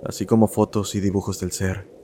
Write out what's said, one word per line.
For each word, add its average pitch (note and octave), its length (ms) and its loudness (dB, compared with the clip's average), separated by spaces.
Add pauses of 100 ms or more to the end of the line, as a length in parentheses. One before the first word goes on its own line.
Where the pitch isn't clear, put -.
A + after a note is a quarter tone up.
así - 220 -6
como A2 200 6
fotos G#2 460 0
y G#2 60 -2
dibujos F#2+ 400 0
del F#2 120 -4
ser. F#2+ 400 -4 (120)